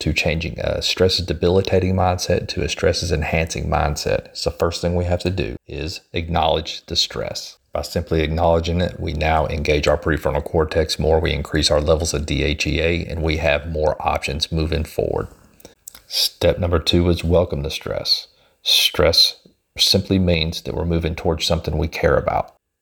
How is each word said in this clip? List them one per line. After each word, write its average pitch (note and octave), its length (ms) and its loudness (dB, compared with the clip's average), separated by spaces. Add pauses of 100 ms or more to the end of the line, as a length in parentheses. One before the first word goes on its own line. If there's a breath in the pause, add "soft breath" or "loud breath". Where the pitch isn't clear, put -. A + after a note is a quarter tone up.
to D#2 140 0
changing E2 440 -2
a - 220 -2
stress - 400 2
is F2 60 -6
debilitating F#2 680 2
mindset F2+ 540 0
to - 140 -4
a - 80 -2
stress - 320 0
is E2 100 -2
enhancing D#2+ 560 -2
mindset. D2+ 680 -2
So - 160 -4
first E2+ 300 -2
thing F2 140 0
we F2+ 100 0
have F2 160 0
to F2+ 100 -2
do C2+ 260 -4 (120)
is C#2+ 320 -8 (140)
acknowledge D#2+ 720 -2
the E2+ 100 -8
stress. - 600 -6 (140)
By - 100 -4
simply E2+ 400 -2
acknowledging E2+ 580 2
it, - 180 -2
we E2+ 140 -6
now D#2 340 2
engage D2 400 0
our D2 120 4
prefrontal D2 440 0
cortex D#2+ 560 0
more, D#2 220 4
we D#2 120 0
increase D2+ 380 0
our D2 120 4
levels D#2+ 320 2
of D2 120 -2
D C#2 160 0
H D2+ 240 0
E D2+ 140 0
A, E2 240 0
and E2 180 -6
we D#2 140 0
have D2 340 0
more D2+ 240 0 (100)
options D2 460 -2
moving D#2 340 0
forward. - 440 -4 (800 loud breath)
Step - 500 0
number F2 220 2
two F2 300 4
is E2+ 120 0
welcome E2 400 2
the D2 80 -6
stress. - 560 -4 (360 soft breath)
Stress - 760 4 (420)
simply F#2+ 400 2
means E2 440 2
that - 120 -6
we're E2+ 100 -2
moving E2 300 0
towards E2 320 -2
something E2 320 -2
we D#2+ 80 0
care D#2 300 0
about. - 400 -2 (260)